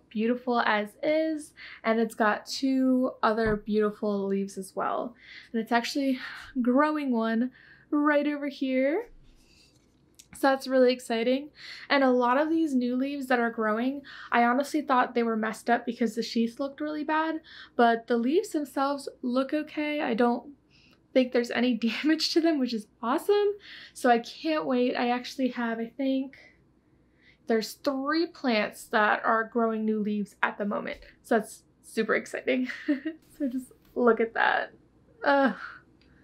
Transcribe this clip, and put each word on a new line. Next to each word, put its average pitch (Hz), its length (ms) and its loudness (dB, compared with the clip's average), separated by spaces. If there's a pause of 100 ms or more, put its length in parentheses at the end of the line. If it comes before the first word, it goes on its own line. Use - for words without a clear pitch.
beautiful 240 500 0
as 208 300 0 (120)
is, 311 520 0 (300)
and 226 160 2
it's 226 160 0
got 208 300 0
two 262 640 2 (100)
other 220 340 2
beautiful 208 720 0
leaves 196 300 -4
as 190 180 -12
well. - 400 -4 (360)
And 226 100 -4
it's 220 100 -6
actually 262 480 0 (420)
growing 285 500 2
one 226 400 0 (380)
right 294 380 2
over 294 200 -4
here. 277 600 0 (1300)
So 277 140 2
that's 269 180 0
really 254 240 6
exciting. 247 580 -2 (400)
And 277 140 4
a 254 80 6
lot 247 260 4
of 311 120 2
these 320 240 0
new 247 220 0
leaves 277 320 -4
that 247 120 2
are 233 120 0
growing, 233 500 -2 (300)
I 240 120 4
honestly 277 380 0
thought 254 340 0
they 240 80 0
were 226 140 -2
messed 220 320 -6
up 240 160 2
because 226 300 -2
the 226 80 -4
sheath 226 360 -2
looked 277 220 -6
really 302 220 -6
bad, 320 360 -2 (360)
but 233 320 4
the 240 100 0
leaves 269 320 0
themselves 285 580 -4 (140)
look 262 320 -2
okay. 302 480 -4
I - 120 -2
don't 240 380 0 (640)
think 254 180 4
there's 240 200 0
any 247 220 2
<laughs> - 20 0
damage 262 580 0
to 339 80 4
them, 320 180 2
which 247 140 0
is 214 140 -6 (140)
awesome. 403 520 2 (400)
So - 160 0
I 233 100 6
can't 311 460 -4
wait. 247 300 2
I 240 140 0
actually 247 400 -2
have, 233 300 -4
I 226 160 -6
think, 269 420 -2 (1120)
there's 226 260 0
three 285 520 -2
plants 240 600 -2
that 214 380 2
are 226 200 2
growing 226 420 -2
new 214 160 0
leaves 208 400 -4
at - 160 -2
the 208 80 -4
moment. - 340 -6 (240)
So 233 160 2
that's - 240 -10 (180)
super - 340 -2
exciting. - 540 -2 (180)
<laughs> 277 120 0 (400)
So 294 80 -2
just 254 240 -6 (240)
look 233 260 4
at 226 140 -2
that. - 380 0 (500)
Ugh. 277 320 4 (680)